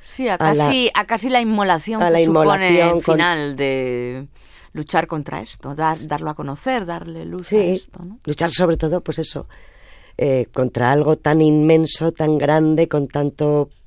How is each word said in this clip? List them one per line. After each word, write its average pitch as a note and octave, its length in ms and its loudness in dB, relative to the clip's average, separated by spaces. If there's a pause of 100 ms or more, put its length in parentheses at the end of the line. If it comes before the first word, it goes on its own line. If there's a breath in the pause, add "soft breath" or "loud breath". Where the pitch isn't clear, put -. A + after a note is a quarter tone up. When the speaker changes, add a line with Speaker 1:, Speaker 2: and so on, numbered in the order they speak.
Speaker 1:
Sí, - 280 -8
a F#3+ 60 0
Speaker 2:
a D#3+ 180 0
la, D3 140 2
Speaker 1:
casi, B3 260 2
a G#3 120 0
casi A3+ 240 -4
la B3 120 2
inmolación G3+ 600 0
Speaker 2:
a F3 60 2
Speaker 1:
que E3 60 4
Speaker 2:
la E3 60 4
Speaker 1:
supone E3 520 4
Speaker 2:
inmolación E3+ 160 6 (100)
Speaker 1:
el E3 60 -2
Speaker 2:
con D#3+ 120 2
Speaker 1:
final D#3+ 400 0
de C3 720 -4 (440 soft breath)
luchar D#3+ 360 -2
contra D3 340 -8
esto, - 340 -14
dar, D#3+ 220 -2 (100)
darlo D3+ 220 -6
a D3+ 60 -8
conocer, E3 500 -6
darle E3 400 -12
luz F3+ 220 -12
Speaker 2:
Sí, G#3 100 0
Speaker 1:
a G#3 60 2 (120)
esto, - 280 -14
¿no? F#3+ 200 -18
Speaker 2:
luchar D#3+ 280 -4
sobre E3 260 2
todo, D#3+ 240 -2
pues D#3 180 -8
eso, - 280 -10 (680 soft breath)
eh, C3 360 0
contra B2 380 0
algo D3+ 260 2
tan D#3 240 2
inmenso, D#3 680 2
tan D#3 260 0
grande, D#3 500 2
con C#3+ 200 -2
tanto D3 640 -2 (180)